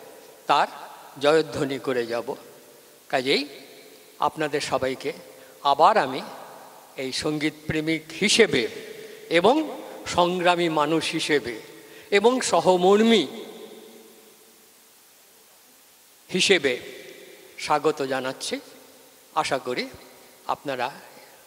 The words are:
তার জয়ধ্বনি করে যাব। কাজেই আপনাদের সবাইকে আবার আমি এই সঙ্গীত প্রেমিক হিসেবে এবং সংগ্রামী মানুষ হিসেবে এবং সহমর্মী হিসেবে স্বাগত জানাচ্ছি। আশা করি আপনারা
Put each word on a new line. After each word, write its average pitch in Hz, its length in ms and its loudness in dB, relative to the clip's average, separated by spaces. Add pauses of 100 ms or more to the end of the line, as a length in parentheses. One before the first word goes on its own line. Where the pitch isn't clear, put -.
(460)
তার 151 200 2 (540)
জয়ধ্বনি 143 580 2
করে 123 280 -4
যাব। 117 280 -6 (760)
কাজেই 147 400 0 (680)
আপনাদের 151 420 -2
সবাইকে 131 520 -4 (500)
আবার 156 360 6
আমি 139 220 -2 (760)
এই 131 160 -8
সঙ্গীত 151 420 -2 (120)
প্রেমিক 156 360 -2 (180)
হিসেবে 170 480 4 (640)
এবং 240 500 4 (260)
সংগ্রামী 175 600 2
মানুষ 156 420 0
হিসেবে 131 500 -2 (500)
এবং 233 300 4
সহমর্মী 185 840 4 (3000)
হিসেবে 156 480 2 (760)
স্বাগত 151 440 0
জানাচ্ছি। 131 580 -6 (760)
আশা 151 240 -2
করি 127 300 -6 (580)
আপনারা 131 440 -6 (560)